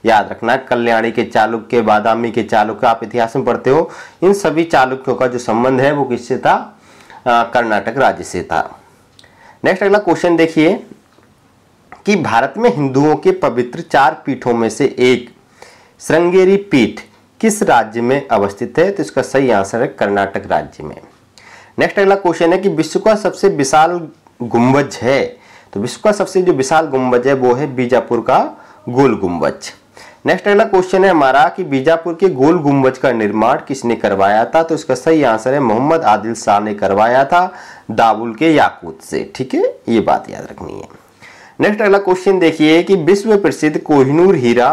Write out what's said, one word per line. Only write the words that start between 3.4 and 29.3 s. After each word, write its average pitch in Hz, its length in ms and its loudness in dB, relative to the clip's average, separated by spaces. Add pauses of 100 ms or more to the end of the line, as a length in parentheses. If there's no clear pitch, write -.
पढ़ते 120 260 0
हो, 165 200 2 (320)
इन 185 120 4
सभी 165 320 -2
चालुक्यों 131 500 0
का 127 100 0
जो 123 140 -4
संबंध 123 400 0
है 139 120 2
वो 143 120 -2
किससे 127 340 -4
था? 160 160 2 (720)
आ, 120 180 2
कर्नाटक 113 540 -2
राज्य 95 260 2
से 90 180 -8
था। 80 220 -2 (960)
नेक्स्ट 185 200 0
अगला 202 180 2
क्वेश्चन 170 360 0
देखिए 160 440 2 (1300)
कि 208 100 0
भारत 131 420 -2
में 233 120 2
हिंदुओं 143 460 0
के 185 160 2
पवित्र 123 500 -4
चार 151 440 0
पीठों 131 280 -4
में 113 160 0
से 139 140 -2 (160)
एक 127 280 2 (720)
श्रृंगेरी 180 560 2 (100)
पीठ - 340 0 (400)
किस 214 220 -2
राज्य 113 380 0
में 135 280 -2
अवस्थित 107 500 -2
है? 180 120 2
तो 190 120 -6
इसका 139 200 -4
सही 135 280 0
आंसर 104 300 0
है 123 80 0
कर्नाटक 101 580 -4
राज्य 76 380 -6
में। 76 120 -14 (840)
नेक्स्ट 160 200 -2
अगला 196 180 4
क्वेश्चन 170 360 0
है 185 60 0
कि 202 120 -2
विश्व 160 300 -4
का 214 160 2
सबसे 196 340 -2
विशाल 160 500 0 (400)
गुंबज 123 640 0
है, 127 200 0 (500)
तो - 80 -8
विश्व - 240 -8
का 214 80 2
सबसे 190 300 -2
जो 180 100 2
विशाल 156 340 0
गुंबज 127 420 0
है 139 60 2
वो 123 200 2
है 139 200 -2
बीजापुर 120 460 0
का 127 180 2 (480)
गोल 123 320 0
गुंबज। 85 540 -4 (540)